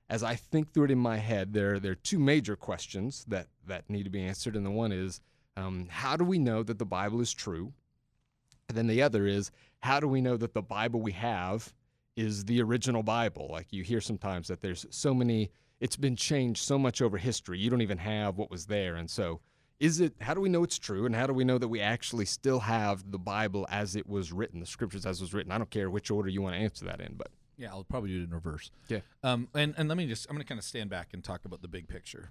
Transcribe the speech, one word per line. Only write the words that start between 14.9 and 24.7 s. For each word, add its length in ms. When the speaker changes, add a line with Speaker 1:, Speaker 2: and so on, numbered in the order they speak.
Speaker 1:
so 220
many, 380
it's 160
been 200
changed 460
so 160
much 240
over 160
history, 400
you 120
don't 120
even 160
have 400
what 120
was 160
there. 280
And 160
so 300
is 220
it, 200
how 120
do 80
we 80
know 140
it's 160
true? 260
And 100
how 120
do 80
we 100
know 140
that 100
we 120
actually 440
still 360
have 500
the 80
Bible 500
as 280
it 120
was 240
written, 280
the 60
scriptures 380